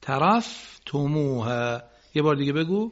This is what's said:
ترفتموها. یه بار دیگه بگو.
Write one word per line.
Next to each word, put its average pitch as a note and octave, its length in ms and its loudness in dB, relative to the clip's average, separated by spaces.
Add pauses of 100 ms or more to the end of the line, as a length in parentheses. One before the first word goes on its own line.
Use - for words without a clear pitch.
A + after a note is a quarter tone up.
ترفتموها. C3+ 1800 0 (320)
یه D3+ 80 0
بار D3+ 140 4
دیگه C#3+ 160 0
بگو. F3+ 400 0